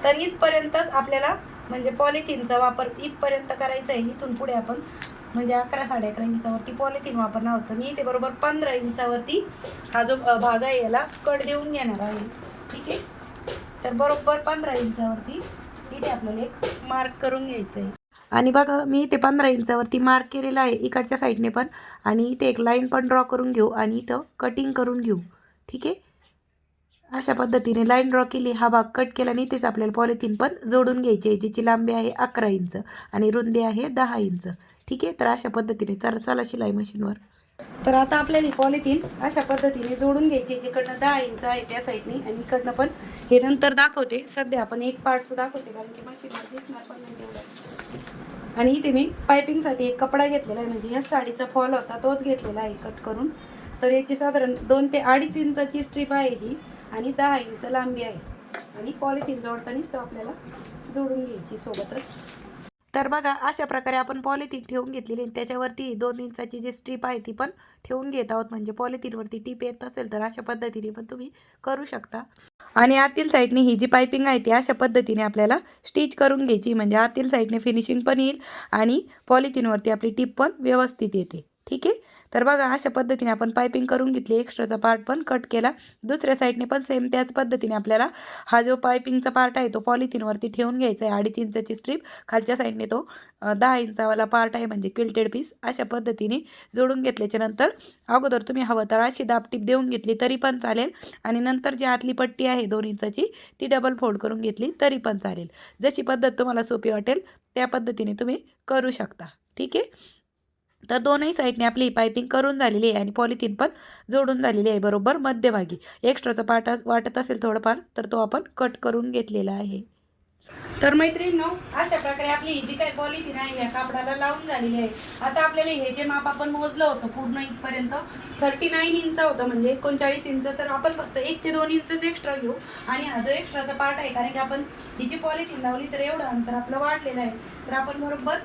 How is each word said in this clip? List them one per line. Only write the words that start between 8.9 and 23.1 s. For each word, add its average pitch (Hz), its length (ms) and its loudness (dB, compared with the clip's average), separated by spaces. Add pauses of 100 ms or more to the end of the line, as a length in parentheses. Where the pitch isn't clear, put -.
हा 233 80 4
जो, 254 220 2
अ, 240 140 6
भाग 233 240 4
आहे, 262 200 2
याला 240 240 2 (200)
कट 285 200 2
देऊन 294 260 -4
घेणार 233 280 -2
आहे. 214 180 -4 (540)
ठीक - 160 -12
आहे, 208 100 -4 (880)
तर 247 80 -2
बरोबर 294 480 2
पंधरा 302 320 -2
इंचावरती 226 680 -2 (560)
इथे 240 140 -2
आपल्याला 220 320 -4
एक 240 100 -6 (320)
मार्क 262 280 -2 (100)
करून 262 240 -2
घ्यायचं 208 340 -6
आहे. 196 100 -4 (400)
आणि 240 200 4
बघा, 285 340 4
मी 277 180 2
इथे 285 140 2
पंधरा 277 320 6
इंचावरती 240 500 2
मार्क 254 340 4
केलेला 269 280 -2
आहे 247 120 4
इकडच्या 247 460 0
साईडने 233 300 2
पण, 247 180 0 (380)
आणि 220 200 4
इथे 254 220 0
एक 226 140 2
लाईन 240 260 4
पण 254 220 2
ड्रॉ 254 140 6